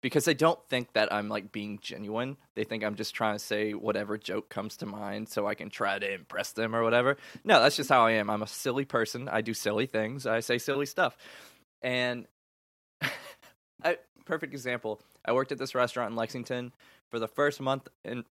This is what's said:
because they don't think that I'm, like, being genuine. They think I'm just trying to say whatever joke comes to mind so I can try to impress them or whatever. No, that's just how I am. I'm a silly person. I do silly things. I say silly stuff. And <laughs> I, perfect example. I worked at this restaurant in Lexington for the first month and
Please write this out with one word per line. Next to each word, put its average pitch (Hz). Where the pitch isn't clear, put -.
because 135
they 160
don't 160
think 123
that 107
I'm, 104
like, 107
being 104
genuine. 113
They 104
think 110
I'm 107
just 107
trying 107
to -
say 107
whatever 104
joke -
comes 104
to -
mind 104
so 104
I 107
can 98
try 98
to 98
impress 101
them 113
or 117
whatever. 123
No, 175
that's 139
just 139
how 127
I 113
am. 104
I'm 104
a 107
silly 135
person. 123
I 110
do 113
silly 110
things. 123
I 113
say 120
silly 139
stuff. 156
And 123
<laughs> -
I, 175
perfect 156
example. 123
I 113
worked 131
at 131
this 131
restaurant 123
in 113
Lexington 123
for 117
the 113
first 143
month 135
and 120